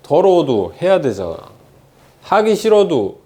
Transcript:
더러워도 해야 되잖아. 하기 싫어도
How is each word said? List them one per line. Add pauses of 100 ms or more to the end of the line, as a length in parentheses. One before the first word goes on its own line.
더러워도
해야
되잖아. (880)
하기
싫어도